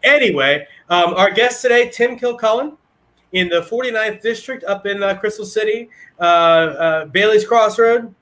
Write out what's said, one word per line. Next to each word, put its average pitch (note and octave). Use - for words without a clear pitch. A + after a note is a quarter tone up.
anyway, D3+
um, F3
our F#3+
guest A#3+
today, A#3+
Tim A#3+
Kilcullen, A#3+
in F#3
the E3+
forty-ninth A3
District A#3
up G3
in, G3+
uh, G3
Crystal G#3+
City, A3
uh, -
uh, E3
Bailey's G#3
Crossroad. A#3